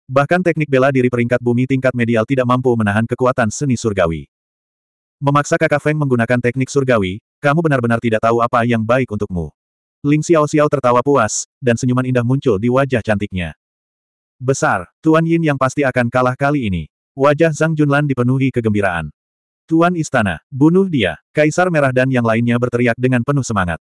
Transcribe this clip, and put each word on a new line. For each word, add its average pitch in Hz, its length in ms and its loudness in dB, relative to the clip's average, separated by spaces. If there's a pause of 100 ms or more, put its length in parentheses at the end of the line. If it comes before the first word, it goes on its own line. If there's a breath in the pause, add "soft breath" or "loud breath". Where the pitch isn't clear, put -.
(100)
bahkan 143 340 0
teknik 156 240 -2
bela 135 240 2
diri 127 160 2
peringkat 120 320 -2
bumi 120 240 0
tingkat 131 320 -2
medial 117 320 0
tidak 131 160 0
mampu 127 300 0
menahan 110 320 0
kekuatan 123 440 0
seni 131 280 -2
surgawi. 85 480 -2 (960)
"Memaksa 143 400 0
Kakak 147 240 0
Feng 151 160 0
menggunakan 123 400 0
teknik 123 320 -4
surgawi, 113 480 0 (180)
kamu 147 220 0
benar-benar 120 400 0
tidak 110 240 -2
tahu 117 180 2
apa 117 240 0
yang 117 160 0
baik 123 300 0
untukmu." 92 400 -6 (500)
Ling 147 200 2
Xiao 151 280 2
Xiao 151 160 2
tertawa 127 360 2
puas, 131 440 0 (160)
dan 117 160 0
senyuman 127 300 -2
indah 123 180 0
muncul 131 320 0
di 117 140 0
wajah 127 300 0
cantiknya. 95 520 -4 (840)
"Besar, 127 600 -2
Tuan 160 300 2
Yin 165 180 0
yang 139 140 0
pasti 135 260 0
akan 123 240 0
kalah 127 240 2
kali 139 320 -2
ini." 87 220 -4 (260)
Wajah 147 400 2
Zhang 160 220 0
Junlan 147 320 2
dipenuhi 131 460 0
kegembiraan. 98 580 -2 (540)
"Tuan 165 260 2
Istana, 117 540 -2
bunuh 165 400 2
dia!" 107 320 -2 (160)
Kaisar 156 400 2
Merah 139 180 2
dan 127 160 2
yang 127 160 0
lainnya 117 320 0
berteriak 120 400 0
dengan 127 300 0
penuh 143 180 -2
semangat. 90 460 -4